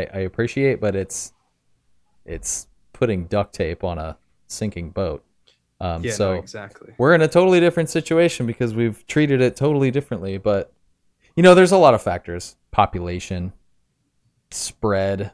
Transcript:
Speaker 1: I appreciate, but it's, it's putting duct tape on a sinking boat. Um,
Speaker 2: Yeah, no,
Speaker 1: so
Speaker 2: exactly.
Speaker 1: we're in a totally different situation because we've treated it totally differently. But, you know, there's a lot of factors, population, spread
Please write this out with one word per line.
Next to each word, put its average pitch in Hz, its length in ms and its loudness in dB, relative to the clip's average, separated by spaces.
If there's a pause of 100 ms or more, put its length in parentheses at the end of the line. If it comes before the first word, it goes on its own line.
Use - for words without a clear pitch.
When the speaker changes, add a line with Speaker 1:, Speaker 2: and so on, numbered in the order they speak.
Speaker 1:
I 98 140 -10
appreciate, 120 640 -2
but 101 140 -2
it's, - 380 -8 (920)
it's - 420 -10 (260)
putting 101 320 -2
duct 101 280 -4
tape 85 300 -6
on 87 160 -6
a 80 180 -10 (300)
sinking 90 420 -8
boat. 85 340 -6 (560)
Um, 85 240 -6
Speaker 2:
Yeah, 117 80 -6
no, 107 40 -6
Speaker 1:
so 101 180 0
Speaker 2:
exactly. 98 640 -12
Speaker 1:
we're 143 160 4
in 165 80 4
a 156 60 2
totally 180 320 4
different 170 300 0
situation 165 580 0
because 117 260 -4
we've 113 320 -2
treated 143 340 2
it 123 160 2
totally 139 360 0
differently. 98 480 -6
But, 98 340 -2 (640)
you 165 80 2
know, 180 100 10
there's 180 180 8
a 196 60 4
lot 151 160 8
of 110 80 0
factors, 87 540 -8 (160)
population, 90 840 -2 (960)
spread 98 840 -4